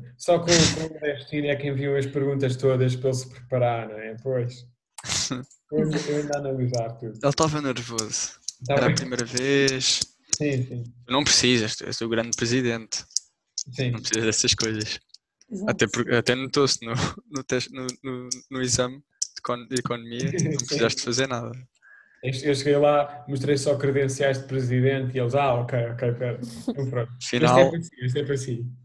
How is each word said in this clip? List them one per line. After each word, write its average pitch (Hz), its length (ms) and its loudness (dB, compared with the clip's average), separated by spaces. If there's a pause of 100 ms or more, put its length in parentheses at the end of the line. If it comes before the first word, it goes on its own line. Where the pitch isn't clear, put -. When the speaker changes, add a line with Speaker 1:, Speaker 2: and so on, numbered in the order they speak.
(180)
Speaker 1:
Só 175 220 4
com, 170 80 -4
com 160 480 4
o - 40 -16
Destino 147 480 -2
é 143 80 2
que 139 120 -4
enviou 139 280 0
as 131 120 0
perguntas 139 480 0
todas 127 400 2
para 131 140 0
ele 127 80 0
se - 120 -8
preparar, 120 580 -2
não 107 120 -10
é? 110 240 -10
Pois. 127 420 -4 (380)
Speaker 2:
<laughs> - 440 -4 (240)
Speaker 1:
Eu, 156 160 2
eu 147 300 -2
ainda 147 180 -2
a 143 40 -2
analisar 123 540 -2
tudo. 110 280 -10
Speaker 2:
Ele 143 80 2
estava 151 320 2
nervoso. 120 720 -4 (340)
Speaker 1:
Tava. 139 200 2
Speaker 2:
Era - 60 4
a 120 40 0
primeira 123 280 -6
vez. 131 760 0 (360)
Speaker 1:
Sim, 139 280 0
sim. 120 200 -8 (220)
Speaker 2:
Tu 123 80 -6
não 143 100 2
precisas, 120 520 4
tu - 100 -10
és - 160 -8
o 117 80 -2
grande 113 260 0
presidente. 117 680 -2 (680)
Speaker 1:
Sim. 123 200 -2
Speaker 2:
Não 117 80 -4
precisas - 260 -2
dessas 110 300 2
coisas. 110 440 -2 (480)
Speaker 3:
Exato. 202 240 -4
Speaker 2:
Até - 160 0
por-, 117 240 -2
até 123 220 4
notou-se 131 500 0
no, 117 100 -6 (360)
no 135 140 -6
teste, - 280 -4
no, 131 140 -10 (180)
no, 127 260 -8 (200)
no 131 140 -4
exame 127 340 0
de - 440 -10
econ-, 120 260 -4
de 127 80 -4
economia, 117 500 -4
Speaker 1:
<laughs> 135 80 -2
Speaker 2:
não 180 60 -2
Speaker 1:
Sim. 156 180 0
Speaker 2:
precisaste 120 460 0
fazer 123 240 0
nada. 120 240 -6 (720)
Speaker 1:
Eu, 127 80 -2 (140)
eu 143 100 4
cheguei 143 220 4
lá, 147 520 4
mostrei 139 260 0
só 139 220 2
credenciais 135 640 2
de - 60 -14
presidente 127 680 2
e 127 40 0
eles, 120 160 0
"Ah, 139 180 4
ok, 123 240 0 (140)
ok, 120 220 0
pera." 120 260 -4 (280)
Então 139 220 -2
pronto. 120 220 -4 (100)
Speaker 2:
Final. 123 380 6
Speaker 1:
Este 135 80 10
é - 20 0
para 165 140 -2
si, - 120 -16 (100)
este 127 140 0
é 143 40 0
para 135 140 0
si. 123 280 -4 (200)